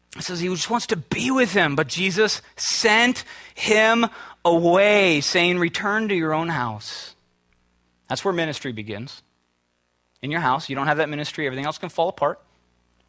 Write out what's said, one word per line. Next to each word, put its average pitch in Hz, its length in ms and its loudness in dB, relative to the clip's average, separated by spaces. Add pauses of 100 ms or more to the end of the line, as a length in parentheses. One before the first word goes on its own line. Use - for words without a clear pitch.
(160)
It - 80 -10
says 175 160 -6
he 180 80 -2
just 180 220 -4
wants 233 160 -2
to 214 100 -2
be 226 340 -4
with 254 220 2
him, 160 240 2
but 151 100 2
Jesus 190 560 0 (140)
sent 233 680 2 (320)
him 220 540 4 (360)
away, 175 760 4
saying, 180 400 2
"Return 208 480 -2
to 202 80 0
your 160 180 0
own 165 140 -2
house." 120 680 -6 (960)
That's - 160 -6
where 196 100 0
ministry 156 380 -4
begins. 107 500 -12 (1000)
In 143 120 -6
your 170 80 -2
house, 135 280 0
you 139 60 -4
don't 139 140 -2
have 151 80 2
that 151 120 0
ministry, 147 380 -6
everything 135 200 -6
else 156 120 -6
can 170 120 -10
fall 170 180 -2
apart. 151 320 -2 (680)